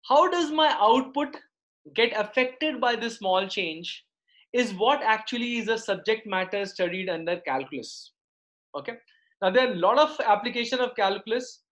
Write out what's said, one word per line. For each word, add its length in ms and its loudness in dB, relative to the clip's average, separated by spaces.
how 200 6
does 220 -2
my 300 4
output 560 2
get 220 2
affected 640 -2
by 160 2
this 220 -6
small 280 0
change 580 -8
is 220 0
what 280 2
actually 560 -2
is 100 -4
a 100 0
subject 480 -4
matter 380 -4
studied 440 -4
under 320 -4
calculus. 720 -8
Okay. 180 -10
Now, 80 2
there 180 4
are 40 -2
a 40 -4
lot 220 4
of 280 2
application 540 0
of 160 -2
calculus 760 -2